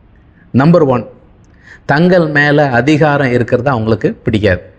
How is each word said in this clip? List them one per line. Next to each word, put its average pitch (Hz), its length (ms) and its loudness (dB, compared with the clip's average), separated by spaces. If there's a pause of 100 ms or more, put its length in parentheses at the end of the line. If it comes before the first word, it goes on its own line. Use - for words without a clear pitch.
(540)
நம்பர் 160 400 2
ஒன், 113 120 -4 (800)
தங்கள் 170 420 2
மேல 147 420 0
அதிகாரம் 143 640 0
இருக்கிறது 120 380 -2
அவங்களுக்கு 113 440 -2
பிடிக்காது. 101 500 -2 (160)